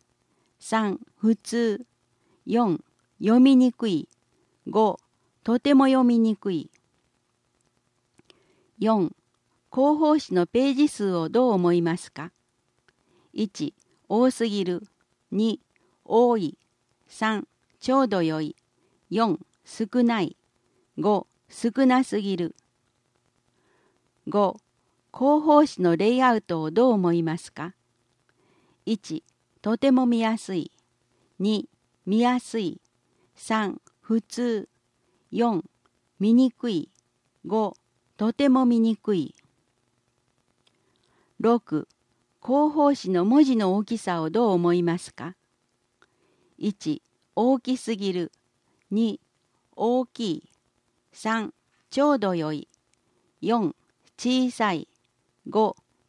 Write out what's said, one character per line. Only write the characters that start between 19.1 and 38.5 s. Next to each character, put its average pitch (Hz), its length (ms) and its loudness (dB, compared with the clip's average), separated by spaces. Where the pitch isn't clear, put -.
四、 208 280 0
少 - 380 -4
な 233 200 0
い。 - 140 -6
五、 190 280 0
少 247 380 -2
な 254 180 4
す 208 160 -4
ぎ 196 160 -4
る。 170 180 -6
五、 202 300 -2
広 294 320 0
報 302 220 6
誌 - 140 -8
の 170 160 2
レ 208 160 2
イ 254 100 0
ア 247 120 4
ウ 220 60 -2
ト 165 220 -6
を 156 80 -4
ど 240 200 4
う - 20 2
思 180 200 2
い 170 100 0
ま 160 160 -4
す - 140 -18
か？ 165 220 -14
一、 202 400 -6
と 214 160 -2
て 277 120 2
も 254 160 2
見 233 140 0
や 220 160 -2
す 196 180 -10
い。 165 160 -6
二、 208 300 -2
見 214 160 0
や 247 200 2
す - 200 -8
い。 175 200 -6
三、 220 460 -4
普 220 200 -2
通。 233 480 -6
四、 220 340 -2
見 214 160 2
に 254 180 4
く - 180 -8
い。 160 200 -6
五、 208 280 -4
と 220 160 -2
て 285 160 0
も 262 180 4